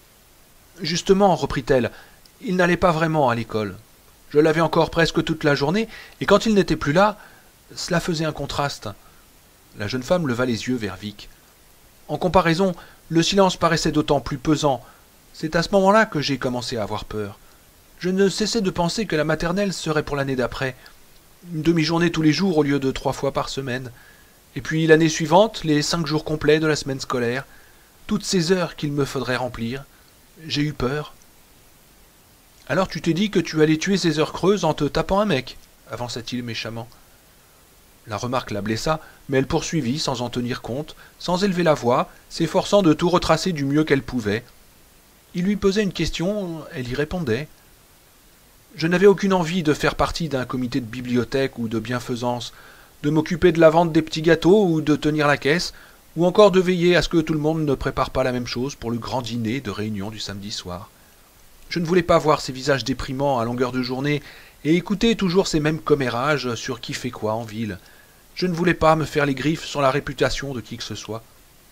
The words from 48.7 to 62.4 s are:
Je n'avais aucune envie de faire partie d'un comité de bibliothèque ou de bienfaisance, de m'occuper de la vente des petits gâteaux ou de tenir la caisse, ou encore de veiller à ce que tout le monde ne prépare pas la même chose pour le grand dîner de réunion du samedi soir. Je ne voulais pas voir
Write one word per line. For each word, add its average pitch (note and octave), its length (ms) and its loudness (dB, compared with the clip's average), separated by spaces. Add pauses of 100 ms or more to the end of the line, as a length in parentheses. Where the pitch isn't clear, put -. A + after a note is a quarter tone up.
Je D#3 120 -2
n'avais F3 180 4
aucune G3 280 6
envie F3 280 0
de D3 140 2
faire - 180 0
partie C#3+ 360 -2
d'un C3 160 -4
comité B2+ 340 -4
de B2 60 -4
bibliothèque B2 720 -2
ou A#2 80 -4
de A2+ 100 -4
bienfaisance, A#2+ 760 -6 (500)
de D3 80 0
m'occuper D#3+ 400 2
de D#3+ 80 2
la D#3+ 100 10
vente E3 220 4
des D#3 100 2
petits D#3+ 220 -4
gâteaux E3+ 420 6
ou D#3+ 160 2
de D3 140 2
tenir D3+ 320 0
la C#3+ 100 4
caisse, D#3+ 340 0 (440)
ou E3 100 2
encore G3+ 240 8
de F#3 100 2
veiller F3 360 4
à D3+ 80 4
ce - 60 -4
que F3 80 0
tout D#3+ 160 2
le D#3 60 -2
monde D#3 260 0
ne C3+ 100 2
prépare C3 340 -2
pas C3 140 0
la B2+ 80 0
même B2 160 -4
chose B2+ 260 -6
pour A#2 160 -8
le A#2 80 -2
grand A2 240 -6
dîner A#2 400 -4
de G#2+ 80 -8
réunion G#2 400 -6
du G#2+ 100 -12
samedi G2+ 320 -10
soir. F2+ 380 -12 (800)
Je - 80 -6
ne E3+ 80 -2
voulais F3 160 4
pas E3+ 160 4
voir D3 240 2